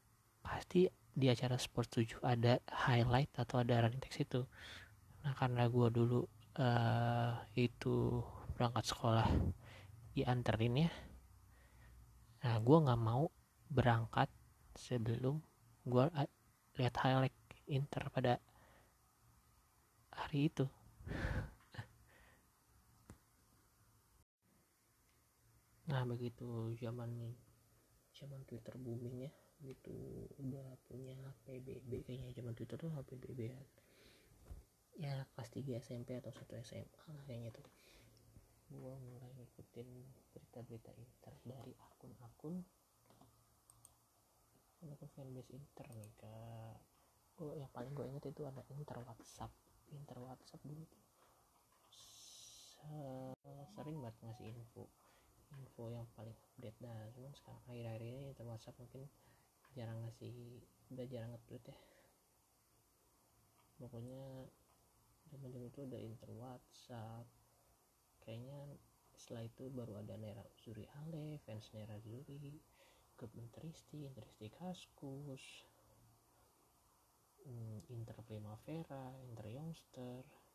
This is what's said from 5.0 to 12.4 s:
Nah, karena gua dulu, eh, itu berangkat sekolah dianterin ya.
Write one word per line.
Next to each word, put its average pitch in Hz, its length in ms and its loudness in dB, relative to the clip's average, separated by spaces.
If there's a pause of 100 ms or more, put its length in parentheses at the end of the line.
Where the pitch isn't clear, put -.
Nah, 139 160 0
karena 120 320 6
gua 120 160 8
dulu, 117 400 6 (320)
eh, 117 760 6 (220)
itu 123 640 4 (340)
berangkat 120 380 2
sekolah 113 360 6 (840)
dianterin 120 720 4
ya. 170 60 4 (1500)